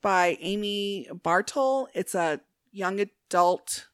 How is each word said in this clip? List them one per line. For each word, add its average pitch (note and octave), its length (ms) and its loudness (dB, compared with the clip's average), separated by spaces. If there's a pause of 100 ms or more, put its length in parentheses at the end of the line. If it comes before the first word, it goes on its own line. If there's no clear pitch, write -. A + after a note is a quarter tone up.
by F3+ 380 4
Amy G3+ 680 -4 (160)
Bartle. C4 680 0
It's - 200 -4
a D#3+ 260 0 (300)
young F#3+ 300 -4
adult - 920 0